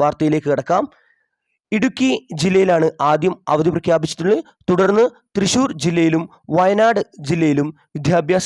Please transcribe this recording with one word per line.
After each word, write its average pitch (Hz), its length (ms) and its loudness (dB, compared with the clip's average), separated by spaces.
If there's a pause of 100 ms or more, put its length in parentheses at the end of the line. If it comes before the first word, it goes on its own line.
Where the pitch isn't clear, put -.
വാർത്തയിലേക്ക് 151 520 0
കടക്കാം. 170 320 -2 (920)
ഇടുക്കി 262 340 0 (320)
ജില്ലയിലാണ് 180 460 2 (200)
ആദ്യം 156 260 0 (200)
അവധി 156 200 2
പ്രഖ്യാപിച്ചിട്ടുള്ളത്. 170 720 -2 (260)
തുടർന്ന് 190 340 4 (320)
തൃശ്ശൂർ 208 340 0 (140)
ജില്ലയിലും 165 380 0 (340)
വയനാട് 202 460 2 (280)
ജില്ലയിലും 151 380 0 (280)
വിദ്യാഭ്യാസ 165 500 0